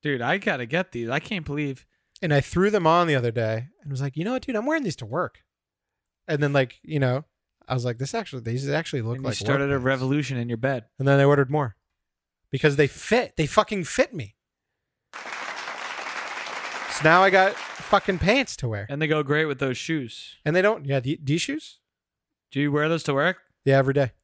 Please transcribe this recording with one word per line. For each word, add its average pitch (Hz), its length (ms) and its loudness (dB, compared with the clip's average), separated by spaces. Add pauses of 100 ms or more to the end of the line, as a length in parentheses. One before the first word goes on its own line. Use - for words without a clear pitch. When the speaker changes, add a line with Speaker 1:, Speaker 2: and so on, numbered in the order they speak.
Speaker 1:
Dude, 139 180 -4
I 143 180 -2
gotta 151 280 -4
get 165 260 -4
these. 117 160 -6
I 139 120 -2
can't 180 240 -8
believe 143 420 -6 (360)
Speaker 2:
And 165 100 0
I 143 80 6
threw 185 300 2
them 196 160 2
on 170 200 6
the 151 100 2
other 120 160 2
day 113 360 -2 (140)
and 147 80 -12
was 131 100 -6
like, 139 160 -6
"You 160 80 -4
know 226 80 -2
what, 262 140 -4
dude? 247 100 -4
I'm 214 100 -2
wearing 302 180 0
these 170 120 -4
to 113 100 -12
work." 135 360 -6 (840)
And 151 160 0
then, 143 120 2
like, 131 280 2
you 156 160 -4
know, 135 260 2 (440)
I 123 60 0
was 120 100 -2
like, 120 140 -4
"This 135 160 -6
actually, 165 280 -6
these 120 260 -4
actually 147 340 -2
look 117 140 -4
Speaker 1:
And 131 80 -10
Speaker 2:
like 110 160 -4
Speaker 1:
you - 40 -6
started 139 240 2
Speaker 2:
work - 20 0
Speaker 1:
a 139 100 0
Speaker 2:
pants." 123 40 -6
Speaker 1:
revolution 131 540 0
in 120 100 -4
your 117 80 -2
bed. 127 280 -2 (140)
Speaker 2:
And 135 80 0
then 139 140 6
I 139 40 8
ordered 139 260 6
more 139 260 -2 (760)
because 139 260 2
they 143 100 4
fit. - 500 -2
They 156 100 0
fucking 196 380 0
fit - 300 0
me. 110 220 -10 (2500)
So - 100 -4
now 165 200 8
I 196 80 6
got 190 260 4
fucking - 600 0
pants 226 380 2
to 123 120 -6
wear. 101 200 -6
Speaker 1:
And 143 140 -4
they 156 60 0
go 151 140 2
great 147 240 0
with 139 120 -4
those 131 180 -2
shoes. - 680 -8
Speaker 2:
And 151 100 0
they 185 80 4
don't, 202 240 2
yeah, 139 140 0
the-, 131 220 -4
these 147 200 0
shoes? - 380 -8 (720)
Speaker 1:
Do 139 80 -2
you 147 100 2
wear 147 180 0
those 165 160 0
to 143 100 0
work? 160 240 0 (260)
Speaker 2:
Yeah, 135 140 6
every 135 160 2
day. 135 180 0 (120)